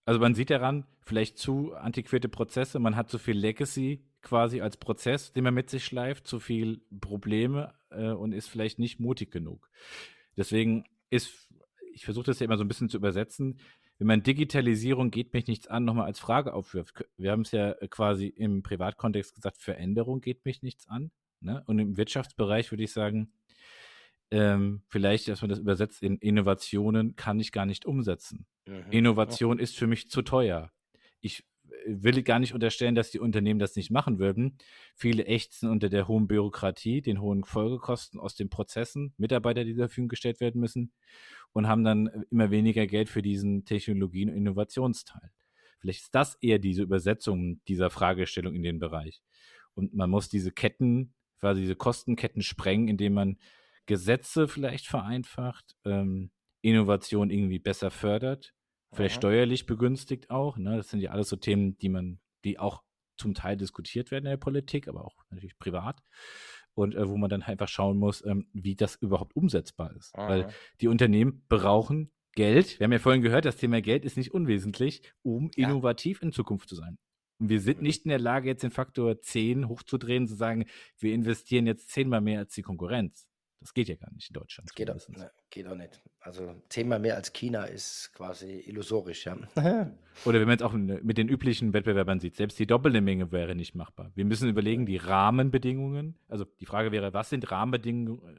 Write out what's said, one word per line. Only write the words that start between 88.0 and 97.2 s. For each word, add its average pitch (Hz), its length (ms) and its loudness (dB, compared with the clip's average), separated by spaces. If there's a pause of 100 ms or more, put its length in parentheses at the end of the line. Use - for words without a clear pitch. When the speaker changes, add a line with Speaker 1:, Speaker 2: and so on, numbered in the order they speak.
Speaker 2:
quasi 92 460 -14
illusorisch, 101 680 -6
ja. 90 100 -6 (200)
<laughs> 180 420 2 (260)
Speaker 1:
Oder 117 160 6
wenn 110 80 4
man 120 60 6
jetzt 117 100 2
auch 113 100 -2
mit 104 440 -2
den 113 120 2
üblichen 123 440 0
Wettbewerbern 98 460 2
sieht, 85 160 -8
selbst 104 240 -4
die 107 80 2
doppelte 120 340 4
Menge 92 300 0
wäre 87 240 -2
nicht 85 200 -8
machbar. 90 380 -12
Wir 98 120 0
müssen 113 240 2
überlegen, 110 360 2
die 95 120 -2
Rahmenbedingungen, 131 1300 2
also 101 180 -6
die - 200 -20
Frage 110 260 -2
wäre, 98 220 -2
was 101 160 -2